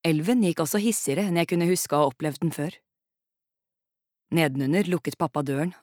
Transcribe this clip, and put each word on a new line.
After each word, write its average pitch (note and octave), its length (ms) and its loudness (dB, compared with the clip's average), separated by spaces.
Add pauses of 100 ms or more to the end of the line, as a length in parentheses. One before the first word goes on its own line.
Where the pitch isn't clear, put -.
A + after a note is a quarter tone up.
Elven E3 380 2
gikk E3+ 220 0
også G#3 180 0
hissigere G3+ 460 0
enn E3+ 100 0
jeg E3+ 140 0
kunne F3 160 2
huske F3+ 260 0
å D3+ 80 4
ha C#3 80 4
opplevd D3 320 -6
den E3 140 -2
før. D3+ 180 -6 (1600)
Nedenunder D3+ 560 2
lukket E3 300 -4
pappa D3+ 260 -2
døren D3 360 -2